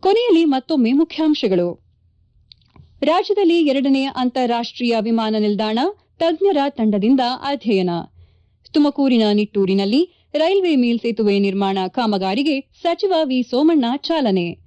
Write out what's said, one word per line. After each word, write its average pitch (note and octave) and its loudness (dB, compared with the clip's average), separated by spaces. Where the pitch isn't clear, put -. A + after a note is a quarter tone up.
ಕೊನೆಯಲ್ಲಿ G4+ 2
ಮತ್ತೊಮ್ಮೆ C4 0
ಮುಖ್ಯಾಂಶಗಳು. C#4+ 0
ರಾಜ್ಯದಲ್ಲಿ F#4 2
ಎರಡನೇ C4+ 0
ಅಂತಾರಾಷ್ಟ್ರೀಯ A#3+ -2
ವಿಮಾನ A3 -2
ನಿಲ್ದಾಣ, G#3+ -2
ತಜ್ಞರ E4+ 0
ತಂಡದಿಂದ A3 0
ಅಧ್ಯಯನ. G#3 -2
ತುಮಕೂರಿನ C#4+ 2
ನಿಟ್ಟೂರಿನಲ್ಲಿ G3+ 0
ರೈಲ್ವೆ F4 2
ಮೇಲ್ಸೇತುವೆ A#3 0
ನಿರ್ಮಾಣ G3 0
ಕಾಮಗಾರಿಗೆ G#3+ -2
ಸಚಿವ F4 -2
ವಿ B3+ -2
ಸೋಮಣ್ಣ D4 2
ಚಾಲನೆ. G#3 0